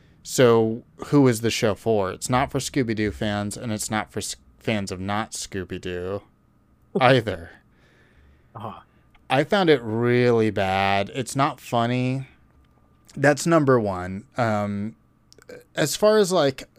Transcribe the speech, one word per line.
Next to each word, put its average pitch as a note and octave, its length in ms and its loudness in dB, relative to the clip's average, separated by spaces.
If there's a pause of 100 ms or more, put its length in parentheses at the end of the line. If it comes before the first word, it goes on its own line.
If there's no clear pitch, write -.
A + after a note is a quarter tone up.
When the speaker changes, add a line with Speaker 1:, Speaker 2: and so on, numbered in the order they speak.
(220)
Speaker 1:
So A2+ 600 2 (240)
who C#3+ 220 6
is A2 100 0
the A2+ 100 -2
show G#2+ 260 0
for? G2+ 360 -2
It's - 180 -12
not C3 220 0
for C#3 80 -4
Scooby-Doo A2+ 520 -2
fans, G#2 440 -4
and A#2+ 160 -10
it's G#2+ 180 -6
not G#2+ 220 -6
for - 80 -8
s-, - 160 -10 (240)
fans G#2 320 -4
of F#2 80 -8
not G2+ 320 -6
Scooby-Doo F2+ 920 -8 (360)
Speaker 2:
<laughs> - 400 -10
Speaker 1:
either. A2 520 2 (1040)
Speaker 2:
Uh-huh. G#2 260 -14 (480)
Speaker 1:
I C3+ 160 2
found G3 240 2
it C#3 120 4
really A#2 720 2
bad. G2 640 0
It's C3 220 -8
not C#3 240 -2
funny. B2+ 640 -2 (880)
That's C#3+ 300 0
number D3 340 4
one. F#2+ 460 -6 (120)
Um, G#2 580 -2 (800)
as D#3 200 -2
far G#3+ 220 4
as, G3 140 2
like, C#3+ 320 0 (160)